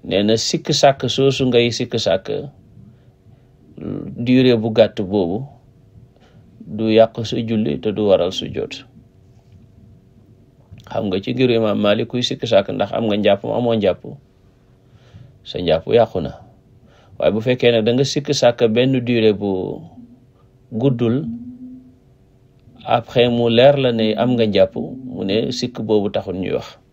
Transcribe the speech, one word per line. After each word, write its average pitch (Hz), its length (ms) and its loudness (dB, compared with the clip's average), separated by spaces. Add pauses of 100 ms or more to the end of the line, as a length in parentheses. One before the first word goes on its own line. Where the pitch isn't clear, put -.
Nee 98 220 0
na 107 120 4
sikk - 380 -4
sàkk 135 320 2
soosu 135 400 0
ngay 120 240 2
sikk 117 240 -6
sàkk, 104 540 -4 (1300)
durée 123 760 0
bu 110 140 -2
gàtt 107 300 2
boobu 98 440 -2 (1160)
du 110 320 -4
yàq 110 320 4
sa - 160 -6
julli 113 400 -2
te 107 120 -2
du 104 140 -2
waral 92 260 2
sujjóot. - 520 -8 (2000)
Xam 110 180 -4
nga 95 140 -2
ci 127 120 -6
ngiru 123 200 2
Imaam 107 260 2
Maalik 107 300 0
kuy 123 120 -4
sikk - 240 -6
sàkk 98 280 2
ndax 101 180 -4
am 117 140 -2
nga 104 100 0
njàpp 101 280 2
amoo 117 300 0
njàpp, 101 280 0 (1400)
sa - 140 -10
njàpp 82 280 -2
yàqu 110 340 2
na. 71 120 -8 (840)
Waaye 85 140 2
bu 110 80 -2
fekkee 127 320 2
nag 113 140 2
da 117 80 2
nga 135 100 2
sikk 143 300 -4
sàkk 120 340 2
benn 123 320 2
durée 117 320 2
bu 95 480 -4 (920)
guddul, 123 520 0 (1600)
après 120 440 2
mu 117 200 2
leer 123 300 6
la 127 140 0
ne 110 220 0
am 123 200 2
nga 113 120 2
njàpp, 190 300 2
mu - 480 -10
ne - 280 -2
sikk - 280 -8
boobu 107 300 0
taxul 95 260 -6
ñuy 92 180 -4
wax. - 220 -8 (160)